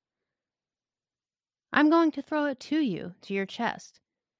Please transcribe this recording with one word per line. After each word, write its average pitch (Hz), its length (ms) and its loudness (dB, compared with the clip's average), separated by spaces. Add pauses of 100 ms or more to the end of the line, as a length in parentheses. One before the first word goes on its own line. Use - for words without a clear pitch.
(1700)
I'm 302 180 6
going 330 220 4
to 285 100 -8
throw 302 240 -4
it 269 140 -6
to 311 200 -2
you, 180 420 -4
to - 120 -10
your 196 120 -2
chest, - 540 -8 (400)